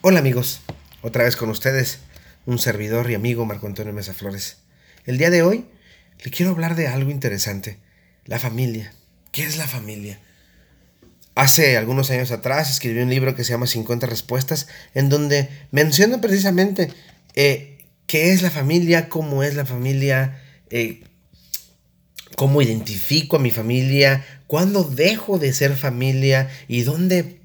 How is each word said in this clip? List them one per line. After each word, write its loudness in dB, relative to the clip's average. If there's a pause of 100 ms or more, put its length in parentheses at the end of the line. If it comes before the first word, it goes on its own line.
Hola 6
amigos, 0 (420)
otra 0
vez 2
con -4
ustedes, -2 (480)
un -2
servidor -2
y 0
amigo -2
Marco -8
Antonio -8
Mesa -10
Flores. -10 (480)
El -2
día 4
de 6
hoy 2 (560)
le -12
quiero 0
hablar -2
de 0
algo -2
interesante, -6 (480)
la -6
familia. -4 (360)
¿Qué -6
es -6
la -6
familia? -10 (1160)
Hace 4
algunos 0
años -2
atrás -2
escribí -4
un 0
libro 0
que -6
se -4
llama -2
cincuenta -4
respuestas, -4 (300)
en 2
donde 2 (200)
menciono 4
precisamente, 2 (440)
eh, 0 (220)
qué 4
es 4
la 0
familia, 2
cómo -2
es -2
la -4
familia, -2 (300)
eh, -4 (1300)
cómo 4
identifico -2
a 4
mi 2
familia, 2 (220)
cuándo 2
dejo 0
de 0
ser 0
familia 0 (180)
y 0
dónde 0